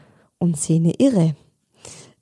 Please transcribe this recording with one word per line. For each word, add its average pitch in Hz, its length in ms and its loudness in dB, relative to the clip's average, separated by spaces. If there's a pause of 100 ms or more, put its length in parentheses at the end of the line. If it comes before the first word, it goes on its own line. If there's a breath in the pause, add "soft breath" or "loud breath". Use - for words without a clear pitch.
(400 soft breath)
und 175 180 -2
sehe 160 200 -2
eine 165 220 0
Irre. 185 360 2 (880 loud breath)